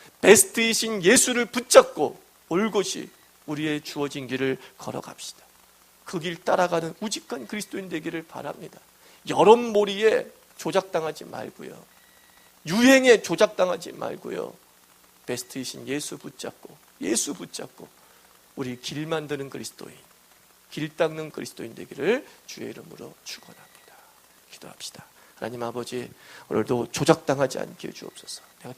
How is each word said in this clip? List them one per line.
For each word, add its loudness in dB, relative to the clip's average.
베스트이신 4
예수를 6
붙잡고 4
올곧이 -2
우리의 -4
주어진 -8
길을 -2
걸어갑시다. -12
그 -6
길 -6
따라가는 0
우직한 -8
그리스도인 -8
되기를 -8
바랍니다. -14
여론몰이에 6
조작당하지 -2
말고요. -14
유행에 8
조작당하지 0
말고요. -8
베스트이신 -10
예수 -6
붙잡고, -16
예수 -2
붙잡고 -14
우리 -8
길 -8
만드는 -6
그리스도인, -14
길 -8
닦는 -2
그리스도인 -12
되기를 -2
주의 -12
이름으로 -18
축원합니다. -20
기도합시다. -18
하나님 -10
아버지, -8
오늘도 0
조작당하지 2
않게 -10
해 -12
주옵소서. -16
내가 -16